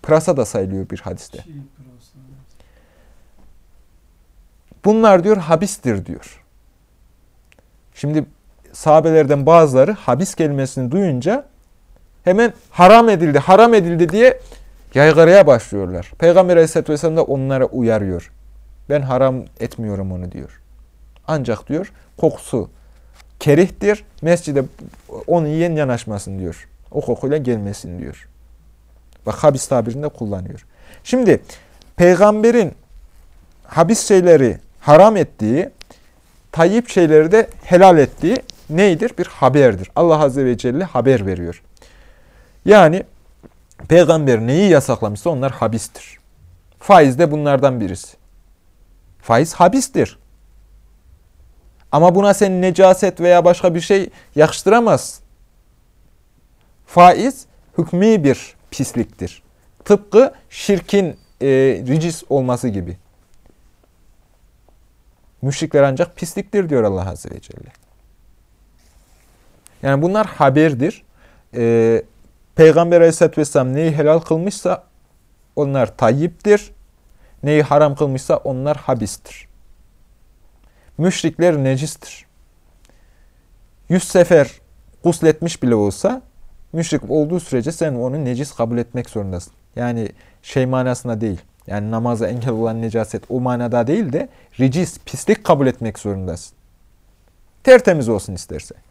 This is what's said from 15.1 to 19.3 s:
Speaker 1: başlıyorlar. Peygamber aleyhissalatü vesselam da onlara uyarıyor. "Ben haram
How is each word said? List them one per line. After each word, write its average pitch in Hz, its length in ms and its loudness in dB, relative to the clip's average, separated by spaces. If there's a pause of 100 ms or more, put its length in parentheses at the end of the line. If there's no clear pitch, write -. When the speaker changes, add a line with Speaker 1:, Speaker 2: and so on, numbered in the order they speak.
Speaker 1:
başlıyorlar. 98 720 -2
Peygamber 180 380 4
aleyhissalatü 160 360 0
vesselam 160 240 -4
da 160 60 0
onlara 135 420 -2
uyarıyor. 107 680 -4 (580)
"Ben 143 120 -2
haram 131 420 -2 (160)